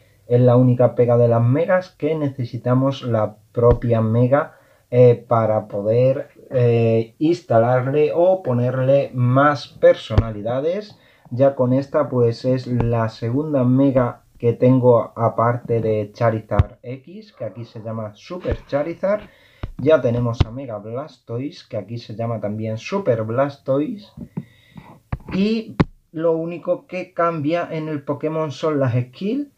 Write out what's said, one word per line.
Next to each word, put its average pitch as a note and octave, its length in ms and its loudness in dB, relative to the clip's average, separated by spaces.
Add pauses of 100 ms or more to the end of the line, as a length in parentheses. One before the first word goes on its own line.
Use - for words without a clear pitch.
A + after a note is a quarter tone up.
(280)
es B2 140 4
la B2 160 6
única B2 380 4
pega A#2+ 200 2
de A#2+ 140 4
las A#2 120 2
megas E3+ 500 0
que D3+ 240 -4
necesitamos C3 880 -2
la A2 340 -2 (160)
propia A#2 480 4
mega, B2+ 560 0 (340)
eh, B2 240 6
para G#2+ 540 0
poder, A#2+ 580 0 (220)
eh, A#2 680 2
instalarle C3+ 960 2
o F#3 300 2
ponerle C3 720 0
más C3 560 2
personalidades. B2+ 1300 0 (320)
Ya C#3 240 2
con B2 160 0
esta, C#3 380 -2
pues, A#2+ 340 0
es B2+ 240 -2
la A#2 400 0
segunda C3 560 -2
mega B2+ 600 2 (140)
que A#2+ 140 0
tengo B2 640 4
aparte A#2 640 0
de G#2+ 320 -2
Charizard A2 680 0
X, E3 500 -18
que - 140 -12
aquí A#2 180 -12
se A2+ 180 -18
llama A2 320 -10
Super F3 520 -8
Charizard. E3+ 560 -4 (560)
Ya C#3+ 240 2
tenemos A#2+ 440 -2
a A2 60 -16
Mega A#2+ 260 -12
Blastoise, B2 920 -12
que - 100 -8
aquí G#2+ 200 -10
se A#2 180 -14
llama A2+ 240 -4
también A2 380 -6
Super C3+ 460 -2
Blastoise. C3+ 880 -4 (1200)
Y G#3+ 420 -2 (360)
lo E3 200 -2
único E3+ 560 -4
que F3+ 260 -10
cambia E3+ 560 -2
en D#3 200 -6
el D3 140 -6
Pokémon D#3 480 -4
son D#3 280 -2
las B2 140 0
skills. G3+ 640 -4